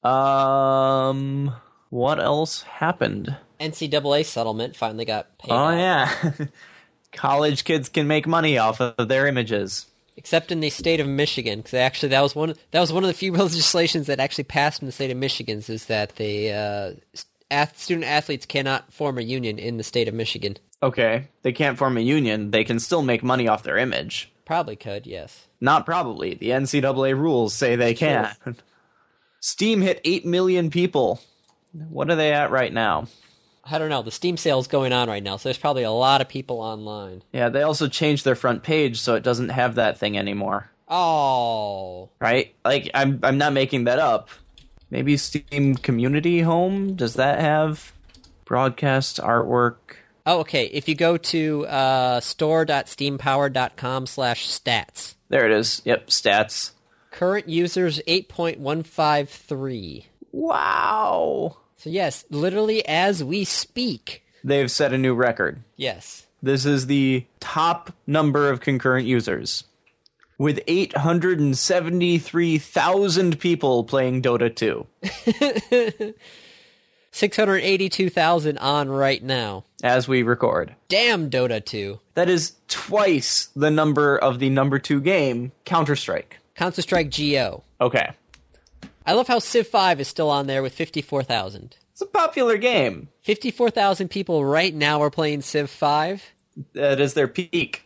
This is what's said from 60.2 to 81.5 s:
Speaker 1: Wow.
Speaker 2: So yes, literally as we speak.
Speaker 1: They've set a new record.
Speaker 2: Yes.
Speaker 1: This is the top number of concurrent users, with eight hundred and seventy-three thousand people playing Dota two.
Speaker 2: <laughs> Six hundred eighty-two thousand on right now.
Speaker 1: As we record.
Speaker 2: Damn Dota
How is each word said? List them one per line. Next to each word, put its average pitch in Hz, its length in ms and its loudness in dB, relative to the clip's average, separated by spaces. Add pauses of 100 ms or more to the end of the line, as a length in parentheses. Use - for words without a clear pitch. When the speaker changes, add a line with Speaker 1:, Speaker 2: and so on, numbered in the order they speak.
Speaker 1:
Wow. 160 1300 0 (200)
Speaker 2:
So - 140 -14
yes, 170 380 -4
literally 202 580 0
as 170 360 2
we 180 220 -2
speak. - 800 -6 (180)
Speaker 1:
They've 135 260 2
set 139 240 0
a 131 40 0
new 131 160 2
record. 117 500 0 (140)
Speaker 2:
Yes. 117 480 -10 (160)
Speaker 1:
This 135 240 2
is 135 220 2
the 131 380 2 (140)
top 165 540 -2 (120)
number 147 440 2
of 127 100 0
concurrent 127 480 0
users, 110 560 -2 (720)
with 143 300 0
eight 175 300 0
hundred 170 420 2
and 139 180 2
seventy-three 170 1000 2
thousand 175 800 2
people 139 460 2
playing 131 380 0
Dota 120 300 2
two. - 340 -2 (140)
Speaker 2:
<laughs> 226 1120 -2 (960)
Six - 260 0
hundred 196 260 4
eighty-two 190 460 0
thousand 160 500 2
on 143 300 0
right 135 340 0
now. 117 400 -4 (200)
Speaker 1:
As 123 240 2
we 131 160 2
record. 113 520 0 (120)
Speaker 2:
Damn 196 420 2
Dota 123 340 0